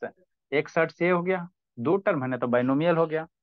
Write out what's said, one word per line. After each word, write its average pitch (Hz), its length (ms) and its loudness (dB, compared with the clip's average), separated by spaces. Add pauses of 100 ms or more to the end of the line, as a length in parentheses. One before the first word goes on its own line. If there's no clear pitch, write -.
है? 113 60 -10 (420)
एक 147 160 -2
shirts 165 340 -2
ये 175 80 2
हो 175 120 2
गया, 180 260 -4 (300)
दो 139 180 0
term 196 260 -2
है 131 60 -2
ना, 127 80 -2
तो 123 120 -2
binomial 135 480 2
हो 165 100 2
गया। 156 200 -4 (160)